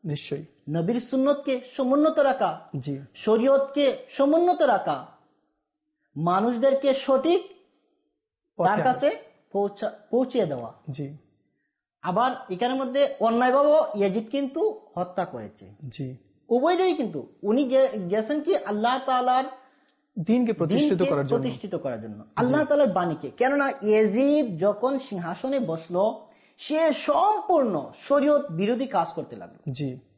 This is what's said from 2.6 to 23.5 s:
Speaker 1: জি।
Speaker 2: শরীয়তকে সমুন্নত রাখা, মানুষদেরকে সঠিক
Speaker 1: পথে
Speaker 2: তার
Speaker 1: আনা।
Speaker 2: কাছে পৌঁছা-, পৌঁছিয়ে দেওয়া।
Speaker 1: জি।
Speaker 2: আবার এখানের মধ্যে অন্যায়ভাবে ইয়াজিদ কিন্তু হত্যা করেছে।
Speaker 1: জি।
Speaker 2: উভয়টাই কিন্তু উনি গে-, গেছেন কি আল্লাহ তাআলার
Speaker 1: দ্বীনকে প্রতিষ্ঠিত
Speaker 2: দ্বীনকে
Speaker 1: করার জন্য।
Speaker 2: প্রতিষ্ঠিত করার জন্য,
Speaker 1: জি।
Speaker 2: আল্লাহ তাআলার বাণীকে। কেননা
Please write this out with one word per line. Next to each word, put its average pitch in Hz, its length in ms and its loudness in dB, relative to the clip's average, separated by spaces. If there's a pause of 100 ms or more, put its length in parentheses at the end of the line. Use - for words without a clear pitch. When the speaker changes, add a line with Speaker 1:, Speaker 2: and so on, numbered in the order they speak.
Speaker 1:
জি। 135 200 -8 (160)
Speaker 2:
শরীয়তকে 269 920 2
সমুন্নত 339 520 2
রাখা, 180 440 0 (1080)
মানুষদেরকে 240 760 2
সঠিক 277 580 0 (1040)
Speaker 1:
পথে 175 120 2
Speaker 2:
তার 202 120 0
Speaker 1:
আনা। 165 120 2
Speaker 2:
কাছে 285 180 0 (400)
পৌঁছা-, 202 380 -4 (200)
পৌঁছিয়ে 247 360 0
দেওয়া। 123 280 -8 (180)
Speaker 1:
জি। 143 260 -10 (840)
Speaker 2:
আবার 220 520 -2
এখানের 240 220 -2
মধ্যে 269 440 0
অন্যায়ভাবে 254 800 2
ইয়াজিদ 202 300 0
কিন্তু 277 500 -2 (160)
হত্যা 180 300 -4
করেছে। 101 500 -16 (140)
Speaker 1:
জি। 131 280 -10 (320)
Speaker 2:
উভয়টাই 339 440 2
কিন্তু 185 340 -4 (160)
উনি 233 200 2
গে-, 254 460 2
গেছেন 220 320 -2
কি 349 160 0
আল্লাহ 226 480 -2
তাআলার 254 380 2 (760)
Speaker 1:
দ্বীনকে 226 340 2
প্রতিষ্ঠিত 208 400 2
Speaker 2:
দ্বীনকে 180 200 2
Speaker 1:
করার 139 140 0
জন্য। 240 140 0
Speaker 2:
প্রতিষ্ঠিত 214 340 -6
করার 120 260 -6
জন্য, 107 220 -14
Speaker 1:
জি। - 120 -20
Speaker 2:
আল্লাহ 269 300 2
তাআলার 285 220 2
বাণীকে। 175 420 -2
কেননা 277 420 0 (100)